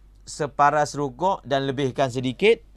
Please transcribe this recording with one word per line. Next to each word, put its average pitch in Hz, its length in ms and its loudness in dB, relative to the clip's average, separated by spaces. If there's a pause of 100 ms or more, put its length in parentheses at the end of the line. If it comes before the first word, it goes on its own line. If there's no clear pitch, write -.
(240)
separas 143 720 0
rukuk 147 480 -2
dan 135 240 -2
lebihkan 135 400 -2
sedikit 131 560 0 (140)